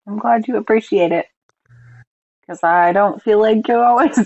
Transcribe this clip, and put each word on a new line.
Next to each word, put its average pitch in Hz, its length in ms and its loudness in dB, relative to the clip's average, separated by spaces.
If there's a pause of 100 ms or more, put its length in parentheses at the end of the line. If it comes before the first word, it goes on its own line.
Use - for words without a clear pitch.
I'm 208 120 -10
glad 233 300 -2
you 247 80 -4
appreciate 208 560 -2
it. 170 140 -4 (1200)
'Cause 175 180 -8
I 175 280 2
don't 196 300 0
feel 214 180 2
like 220 280 0
you 240 100 0
always 240 480 2